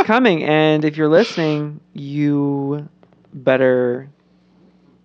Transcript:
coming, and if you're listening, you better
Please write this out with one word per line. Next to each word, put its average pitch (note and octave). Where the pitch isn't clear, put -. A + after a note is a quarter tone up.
coming, G#3+
and D#3
if D3+
you're D#3
listening, D3+
you C#3+
better C3